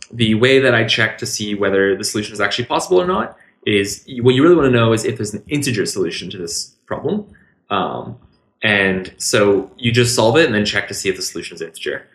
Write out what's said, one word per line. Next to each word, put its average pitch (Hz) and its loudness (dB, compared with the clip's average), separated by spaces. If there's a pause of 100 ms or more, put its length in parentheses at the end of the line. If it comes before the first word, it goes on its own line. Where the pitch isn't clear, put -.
(120)
the 110 0
way 131 4
that 127 4
I 113 2
check 113 0
to - -8
see 104 -6
whether 98 2
the 104 -8
solution 104 -6
is 98 -8
actually 101 -2
possible 175 0
or 180 -2
not 190 -4 (280)
is, 101 -2
y-, 127 -10
what 127 6
you 135 4
really 175 8
wanna 139 4
know 117 4
is 113 0
if 120 -2
there's - -6
an - -10
integer 127 -2
solution 87 -6
to - -12
this - -10 (100)
problem. - -6 (360)
Um, 87 -6 (420)
and 95 0
so 101 2
you 117 0
just 117 2
solve 117 4
it 165 6
and 117 0
then 104 0
check 104 -4
to 98 -10
see - -6
if 92 0
the 90 -12
solution - -10
is 82 -16
integer. - -10